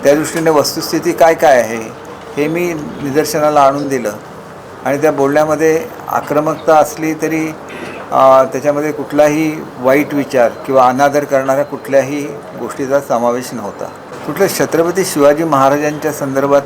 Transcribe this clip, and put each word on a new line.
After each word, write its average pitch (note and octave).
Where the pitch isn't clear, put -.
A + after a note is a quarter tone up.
त्या C#3+
दृष्टीने D#3+
वस्तुस्थिती D#3
काय E3
काय D3+
आहे A2+
हे D3
मी E3+
निदर्शनाला D3+
आणून C#3
दिलं A#2+
आणि C#3+
त्या D#3
बोलण्यामध्ये D3+
आक्रमकता D3+
असली D#3
तरी, D#3
अ, C3
त्याच्यामध्ये C#3+
कुठलाही D3+
वाईट C3+
विचार C3
किंवा C3
अनादर C#3
करणाऱ्या C3+
कुठल्याही C3+
गोष्टीचा C3+
समावेश B2
नव्हता. G2+
कुठलं E3
छत्रपती E3
शिवाजी D3
महाराजांच्या D3
संदर्भात C#3